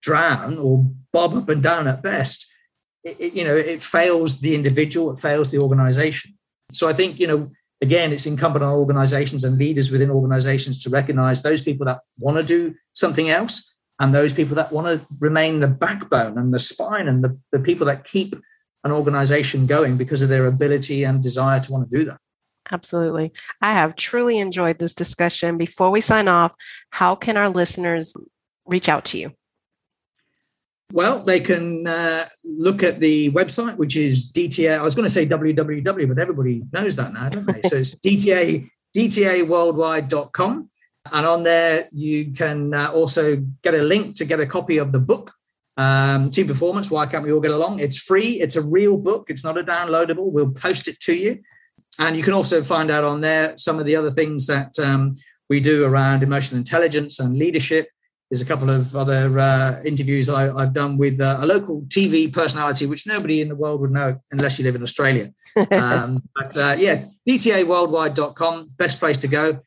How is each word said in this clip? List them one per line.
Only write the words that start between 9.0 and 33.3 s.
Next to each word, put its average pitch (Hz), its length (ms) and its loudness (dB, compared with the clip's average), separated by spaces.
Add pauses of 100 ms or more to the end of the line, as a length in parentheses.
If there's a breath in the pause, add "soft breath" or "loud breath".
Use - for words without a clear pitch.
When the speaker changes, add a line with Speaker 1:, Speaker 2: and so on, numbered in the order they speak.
Speaker 1:
and 131 140 2
leaders 139 320 2
within 135 220 2
organizations 135 720 0
to 123 80 -6
recognize 131 500 0
those 151 220 0
people 139 240 -4
that 127 140 -4 (180)
wanna 147 240 0
do 170 320 0 (180)
something 160 360 0
else 185 460 -2 (240)
and 135 140 4
those 143 180 4
people 147 240 0
that 156 160 -2
wanna 160 300 -2 (180)
remain 156 400 2
the 143 80 2
backbone 135 720 -2
and 123 160 0
the 123 60 0
spine - 480 -4
and 131 160 2
the, 127 140 -2 (140)
the 139 80 2
people 165 280 0
that 143 160 -4
keep 196 320 -4 (480 soft breath)
an 147 80 -2
organization 143 720 0
going 139 320 2
because 131 240 -2
of 135 80 2
their 131 160 4
ability 139 580 0
and 135 200 0
desire 131 360 0
to 131 120 -8
wanna 131 200 -2
do 151 140 0
that. - 140 -12 (520)
Speaker 2:
Absolutely. 165 600 -4 (320 loud breath)
I 208 100 0
have 160 220 2
truly 240 420 0
enjoyed 180 400 0
this 170 160 -4
discussion. 170 640 -2
Before 170 320 0
we 208 120 2
sign 220 260 4
off, 170 260 4 (380 loud breath)
how 185 240 2
can 214 200 -4
our 202 140 2
listeners 175 680 -2 (520)
reach 180 200 0
out 151 180 0
to - 120 -6
you? 82 160 -10 (1600)
Speaker 1:
Well, 202 300 0
they 185 160 4
can, 170 480 -2
uh, 165 400 -2 (160)
look 165 400 0
at 165 160 0
the 151 320 2